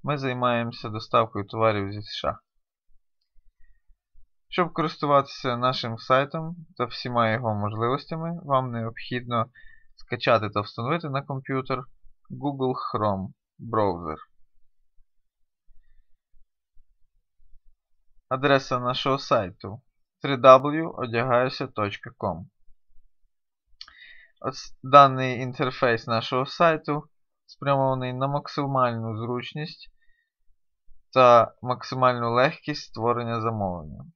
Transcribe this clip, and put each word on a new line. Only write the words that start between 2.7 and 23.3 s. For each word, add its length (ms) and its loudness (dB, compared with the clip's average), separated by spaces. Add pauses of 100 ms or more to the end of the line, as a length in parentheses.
Щоб 240 -2
користуватися 840 0
нашим 400 -2
сайтом 580 0 (220)
та 80 -2
всіма 460 0
його 240 0
можливостями, 880 -4
вам 280 0
необхідно 800 -4 (460)
скачати 540 0
та 120 -2
встановити 480 -6
на 120 -4
комп'ютер 640 -6 (460)
Google 440 -2
Chrome 600 -2 (240)
браузер. 600 -2 (4000)
Адреса 500 2
нашого 380 -2
сайту 640 -2 (400)
три 160 -2
дабл 360 10
ю 180 -4
одягаюся 760 0
точка 500 -4
ком. 320 -6 (2000)